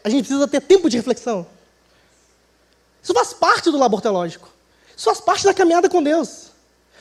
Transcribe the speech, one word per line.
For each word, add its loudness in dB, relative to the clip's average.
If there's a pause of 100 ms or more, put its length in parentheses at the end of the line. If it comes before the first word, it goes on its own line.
a -4
gente 0
precisa -2
ter -2
tempo 4
de -2
reflexão. -6 (1500)
Isso -4
faz 0
parte 0
do 0
labor 2
teológico. -6 (480)
Isso -6
faz -2
parte -2
da 4
caminhada 2
com 0
Deus. -4 (540)